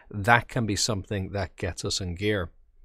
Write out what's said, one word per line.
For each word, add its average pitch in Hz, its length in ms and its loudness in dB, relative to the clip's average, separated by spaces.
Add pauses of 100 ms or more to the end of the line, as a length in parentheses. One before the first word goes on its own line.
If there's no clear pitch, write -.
(100)
that 104 380 4
can 117 180 -2
be 101 80 0
something 95 560 -2
that 95 260 -4
gets - 280 -6
us 98 160 -2
in 90 160 -6
gear. 101 340 0 (340)